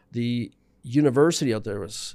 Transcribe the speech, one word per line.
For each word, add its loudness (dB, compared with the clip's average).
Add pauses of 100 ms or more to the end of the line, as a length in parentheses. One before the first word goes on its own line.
(120)
the -4 (300)
university 2
out -4
there -8
is -12